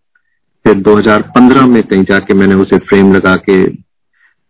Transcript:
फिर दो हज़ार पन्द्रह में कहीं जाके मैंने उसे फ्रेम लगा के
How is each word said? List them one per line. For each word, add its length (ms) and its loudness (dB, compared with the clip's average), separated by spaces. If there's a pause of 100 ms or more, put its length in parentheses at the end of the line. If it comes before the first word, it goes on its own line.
(640)
फिर 100 0
दो 220 0
हज़ार 260 -2
पन्द्रह 440 0
में 180 0
कहीं 200 -2
जाके 300 -4
मैंने 220 0
उसे 220 0
फ्रेम 360 0
लगा 220 0
के 300 -2 (840)